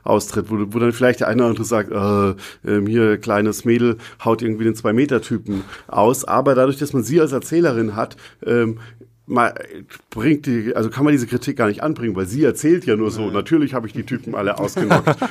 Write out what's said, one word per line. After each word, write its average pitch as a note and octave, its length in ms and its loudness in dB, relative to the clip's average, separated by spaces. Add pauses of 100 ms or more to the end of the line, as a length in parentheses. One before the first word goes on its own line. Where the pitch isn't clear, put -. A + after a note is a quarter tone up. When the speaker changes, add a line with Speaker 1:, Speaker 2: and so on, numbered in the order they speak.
Speaker 1:
austritt, G#2+ 460 0
wo, G#2+ 100 -4
wo G#2 220 -2
dann A#2+ 100 2
vielleicht A#2+ 300 2
der - 80 0
eine A2+ 140 2
oder A#2+ 80 2
andere A2 140 -4
sagt, G#2 280 -2
„Äh, G2+ 420 2 (340)
ähm, G2+ 200 2
hier, A2 300 4
kleines G#2+ 460 0
Mädel A#2 340 4 (260)
haut A2+ 180 2
irgendwie A2 220 -2
den A2+ 100 2
zwei A2 180 -2
Meter B2 300 2
Typen G#2 400 -4 (240)
aus.“ A#2+ 380 2
Aber C3 320 2
dadurch, C3+ 220 2
dass C#3+ 160 -6
man B2 100 0
sie D3 160 2
als D3+ 100 2
Erzählerin B2 640 0
hat, A#2 220 -6 (280)
ähm, A2+ 340 0 (520)
mal, A#2+ 240 2 (560)
bringt D3 360 0
die, A#2 300 -2
also A2 140 0
kann C3 140 -4
man D3 80 4
diese B2 140 2
Kritik B2 300 -4
gar A2+ 120 2
nicht G#2 140 -4
anbringen, A#2+ 340 -2
weil F#2+ 100 -2
sie B2+ 180 0
erzählt E3 420 2
ja A2+ 100 2
nur G#2+ 140 0
so, A2 160 -6
Speaker 2:
Ja. F#2+ 60 -4
Speaker 1:
„Natürlich C3+ 420 0
habe A#2 120 -4
ich A2 60 -12
die A#2 120 -8
Typen A2+ 300 -8
alle G2+ 240 -2
ausgenockt D3 580 2 (140)